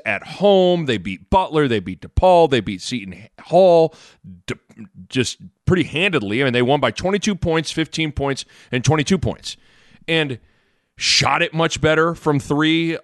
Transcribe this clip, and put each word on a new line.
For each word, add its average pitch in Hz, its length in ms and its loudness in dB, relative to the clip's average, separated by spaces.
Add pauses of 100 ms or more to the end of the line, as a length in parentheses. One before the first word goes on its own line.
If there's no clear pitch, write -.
at 104 160 -4
home. 180 640 2
They 117 140 0
beat 95 320 -10
Butler. 156 360 2
They 113 120 0
beat 90 220 -10
DePaul. 175 460 4
They 135 120 2
beat 98 240 -6
Seton 98 460 -10 (160)
Hall. 170 500 4 (500)
De-, - 140 -10 (480)
just - 320 -4 (260)
pretty 170 200 2
handedly. 139 580 -2
I - 0 -
mean, 131 100 0
they 123 80 2
won 135 180 2
by 127 120 0
twenty-two 202 420 -2
points, 165 380 -4
fifteen 160 400 -4
points, 139 340 -6 (260)
and 123 140 -4
twenty-two 156 320 2
points. - 400 -8 (500)
And 156 300 -2 (580)
shot 139 460 0
it 170 120 -4
much 165 260 -2
better 160 340 2
from 147 280 0
three. 160 640 0